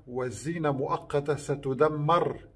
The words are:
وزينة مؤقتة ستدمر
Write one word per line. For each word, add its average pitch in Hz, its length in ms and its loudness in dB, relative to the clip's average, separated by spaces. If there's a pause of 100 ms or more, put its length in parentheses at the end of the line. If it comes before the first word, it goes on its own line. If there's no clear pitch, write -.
وزينة 127 640 -2
مؤقتة 143 640 0
ستدمر 147 1040 2 (160)